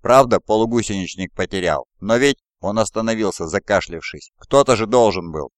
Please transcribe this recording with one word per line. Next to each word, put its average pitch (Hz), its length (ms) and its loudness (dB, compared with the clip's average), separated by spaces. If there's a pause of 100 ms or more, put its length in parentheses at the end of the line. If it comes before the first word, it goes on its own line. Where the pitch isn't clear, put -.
«Правда, 120 400 4
полугусеничник 107 920 -4
потерял, 90 520 -4 (140)
но 107 160 0
ведь...» 139 220 2 (220)
Он 101 180 -4
остановился, 110 680 -4
закашлявшись. 82 920 -4
«Кто-то 135 380 2
же 110 100 -4
должен 98 440 2
был!» 76 280 -10